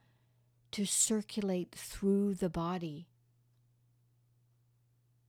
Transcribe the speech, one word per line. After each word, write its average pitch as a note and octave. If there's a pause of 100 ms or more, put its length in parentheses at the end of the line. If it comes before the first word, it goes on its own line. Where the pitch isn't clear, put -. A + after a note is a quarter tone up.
(720)
to G3+
circulate G3
through G3
the F3+
body. E3+ (2250)